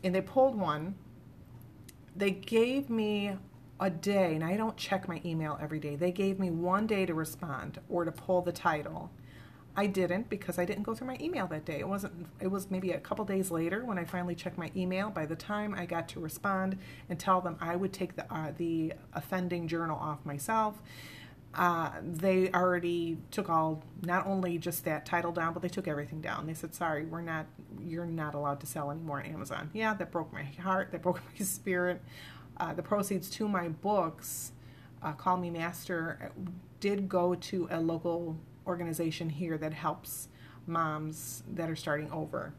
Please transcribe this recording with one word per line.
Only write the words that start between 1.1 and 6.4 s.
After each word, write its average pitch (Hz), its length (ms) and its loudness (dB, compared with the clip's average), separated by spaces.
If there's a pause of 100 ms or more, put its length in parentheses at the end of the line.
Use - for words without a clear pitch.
They 196 160 4
gave 240 580 4
me 208 480 2 (420)
a 190 100 4
day, 180 460 4
and 156 80 2
I 180 140 2
don't 220 180 0
check - 320 0
my 170 160 -4
email 160 380 0
every 151 180 -2
day. 147 160 -4
They 175 160 4
gave 190 260 2
me 185 140 2